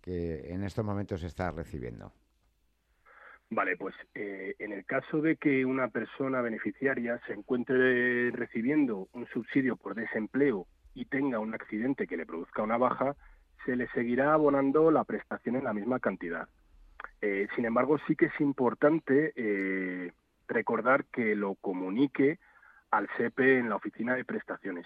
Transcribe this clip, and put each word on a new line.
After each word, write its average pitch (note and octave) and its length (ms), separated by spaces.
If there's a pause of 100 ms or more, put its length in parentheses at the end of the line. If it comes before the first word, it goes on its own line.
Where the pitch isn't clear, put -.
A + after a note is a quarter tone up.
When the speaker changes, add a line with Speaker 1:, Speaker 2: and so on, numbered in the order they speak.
Speaker 1:
que E2+ 520
en F#2 100
estos G2+ 220
momentos G2+ 380
está F2 280
recibiendo. A#1+ 600 (1400)
Speaker 2:
Vale, F#2+ 260
pues, F#2+ 180 (200)
eh, G2 440
en G#2 140
el G2 140
caso C#3 340
de D#3 160
que C3+ 300
una C3 220
persona B2+ 520
beneficiaria A#2+ 880
se A#2 80
encuentre B2 960
recibiendo A#2+ 840
un A#2+ 140
subsidio B2 500
por - 180
desempleo A2+ 720 (280)
y B2+ 100
tenga C3+ 340
un A2 160
accidente A#2 520
que F2+ 100
le E2 100
produzca E2 360
una A2 160
baja, C3 360 (520)
se B2+ 100
le B2 120
seguirá B2 440
abonando D3 580
la C3+ 140
prestación A2+ 520
en C3+ 80
la A2 100
misma A2+ 260
cantidad. F2 480 (720)
Eh, G2+ 340
sin A#2+ 120
embargo, B2+ 320 (100)
sí D#3 80
que E3+ 100
es - 140
importante, C#3+ 960
eh, F#2+ 760 (360)
recordar A#2 580
que A2 280
lo G2+ 200
comunique G#2 840 (520)
al G#2+ 260
sepe B2+ 420
en A#2+ 100
la G#2 80
oficina A2+ 380
de B2 100
prestaciones F#2 600